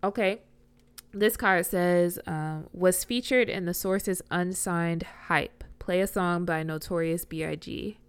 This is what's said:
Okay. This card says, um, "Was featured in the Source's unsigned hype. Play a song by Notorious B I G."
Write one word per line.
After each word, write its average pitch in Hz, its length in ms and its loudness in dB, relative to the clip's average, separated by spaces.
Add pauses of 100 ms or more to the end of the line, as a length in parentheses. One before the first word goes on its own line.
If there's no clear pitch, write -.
Okay. 202 380 0 (720)
This 208 220 2
card 190 300 4
says, 175 600 2
um, 156 460 -6
"Was 180 320 4
featured 247 460 0
in 185 160 -4
the 175 80 -2
Source's 190 480 -2 (100)
unsigned 170 720 0
hype. - 640 -4 (120)
Play 180 220 0
a 196 80 2
song 175 380 0
by 160 180 0
Notorious 165 640 -2
B 160 180 -6
I 156 120 -4
G." - 540 -10